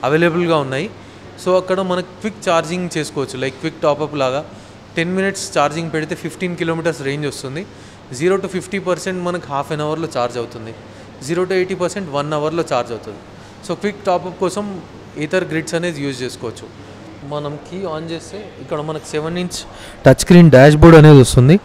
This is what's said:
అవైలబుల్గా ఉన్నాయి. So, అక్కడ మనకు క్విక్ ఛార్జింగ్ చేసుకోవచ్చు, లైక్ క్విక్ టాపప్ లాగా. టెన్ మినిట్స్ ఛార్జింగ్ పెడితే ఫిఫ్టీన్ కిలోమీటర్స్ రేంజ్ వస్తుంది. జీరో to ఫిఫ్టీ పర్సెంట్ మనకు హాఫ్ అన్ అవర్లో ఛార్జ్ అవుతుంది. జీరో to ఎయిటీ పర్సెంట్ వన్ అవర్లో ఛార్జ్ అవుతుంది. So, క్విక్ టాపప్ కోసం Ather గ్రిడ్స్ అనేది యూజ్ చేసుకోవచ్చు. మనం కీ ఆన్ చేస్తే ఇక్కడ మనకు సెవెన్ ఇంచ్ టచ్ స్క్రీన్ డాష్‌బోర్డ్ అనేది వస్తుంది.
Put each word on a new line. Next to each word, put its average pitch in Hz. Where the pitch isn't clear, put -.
అవైలబుల్గా 165
ఉన్నాయి. 139
So, 180
అక్కడ 185
మనకు 180
క్విక్ -
ఛార్జింగ్ 170
చేసుకోవచ్చు, 143
లైక్ 135
క్విక్ 160
టాపప్ 147
లాగా. 135
టెన్ 170
మినిట్స్ 190
ఛార్జింగ్ 151
పెడితే 160
ఫిఫ్టీన్ 170
కిలోమీటర్స్ 165
రేంజ్ 143
వస్తుంది. 139
జీరో 180
to 190
ఫిఫ్టీ 185
పర్సెంట్ 180
మనకు 175
హాఫ్ 139
అన్ 151
అవర్లో 156
ఛార్జ్ 120
అవుతుంది. 113
జీరో 175
to 185
ఎయిటీ 185
పర్సెంట్ 175
వన్ 143
అవర్లో 156
ఛార్జ్ 120
అవుతుంది. 107
So, 170
క్విక్ 208
టాపప్ 180
కోసం 190
Ather 156
గ్రిడ్స్ 156
అనేది 165
యూజ్ 131
చేసుకోవచ్చు. 117
మనం 147
కీ 185
ఆన్ 160
చేస్తే 180
ఇక్కడ 151
మనకు 156
సెవెన్ 160
ఇంచ్ 180
టచ్ 135
స్క్రీన్ 175
డాష్‌బోర్డ్ 151
అనేది 151
వస్తుంది. 131